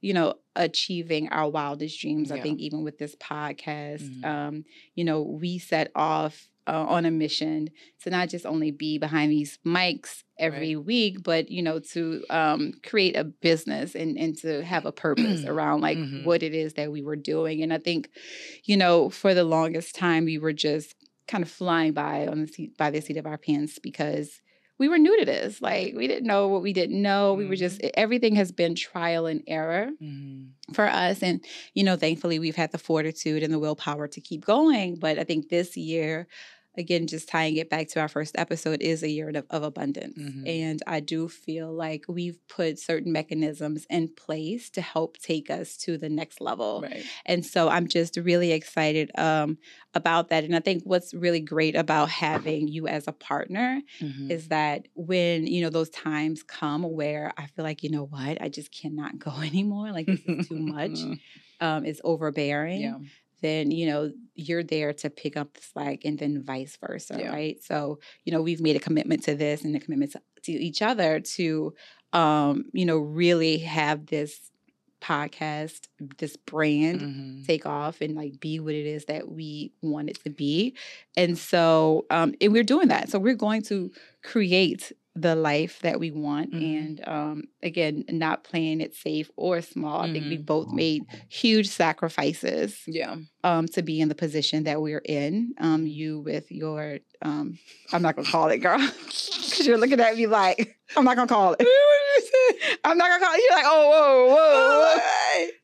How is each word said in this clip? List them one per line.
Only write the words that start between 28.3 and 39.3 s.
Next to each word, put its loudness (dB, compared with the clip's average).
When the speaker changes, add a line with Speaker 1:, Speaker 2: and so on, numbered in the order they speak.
Speaker 1:
has 4
been 0
trial -2
and -2
error -2
Speaker 2:
Mm-hmm. -14
Speaker 1:
for 4
us. 0
And, -2
you 2
know, 4
thankfully 0
we've -4
had 0
the -8
fortitude -2
and 0
the 0
willpower -4
to -14
keep -10
going. 4
But 0
I -2
think -2
this 0
year, -4
again, -2
just -8
tying 0
it -4
back -4
to -4
our 0
first -6
episode, -4
is -2
a -2
year -6